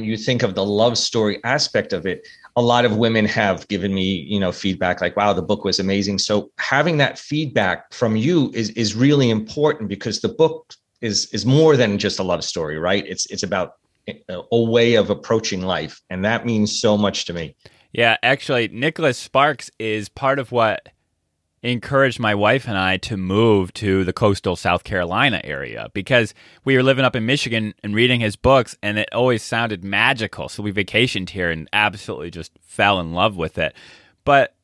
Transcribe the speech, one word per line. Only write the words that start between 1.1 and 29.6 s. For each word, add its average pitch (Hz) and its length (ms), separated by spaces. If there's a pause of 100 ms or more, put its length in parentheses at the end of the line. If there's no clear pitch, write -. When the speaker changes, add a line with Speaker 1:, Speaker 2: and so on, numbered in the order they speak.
Speaker 1:
aspect 120 480
of 87 120
it, 90 220 (300)
a 123 40
lot 120 220
of 120 140
women 113 260
have 104 460
given 98 240
me, 95 340
you 101 140
know, 90 100
feedback 92 480
like, 87 160
"Wow, 104 160
the 90 100
book 101 220
was 95 160
amazing." 98 400
So 107 380
having 151 400
that 135 200
feedback 120 760
from 110 240
you 143 360
is, 107 180
is 107 240
really 135 340
important 110 580
because 98 320
the 113 100
book - 440 (280)
is, 110 320
is 104 120
more 147 300
than 104 240
just 101 180
a 98 60
love 87 200
story, 78 360
right? 92 260
It's, - 220
it's 101 160
about 92 300 (340)
a, - 340 (100)
a 117 100
way 117 340
of 101 140
approaching 104 520
life. 85 480
And 92 140
that 113 220
means 107 340
so 107 180
much 101 280
to - 80
me. 80 200 (380)
Speaker 2:
Yeah, 117 320
actually, 123 460
Nicholas 143 480
Sparks 143 600
is 107 320
part 139 300
of 120 140
what 113 340 (720)
encouraged 123 580
my 110 140
wife 104 320
and 104 120
I 95 200
to 101 200
move 95 560
to 95 300
the 90 100
coastal 98 420
South 87 280
Carolina 98 600
area 60 500
because 110 400 (300)
we 135 120
were 127 80
living 131 220
up 127 100
in 110 100
Michigan 117 580
and 104 100
reading 120 280
his 107 160
books, 127 440
and 104 160
it 107 160
always 120 300
sounded 113 400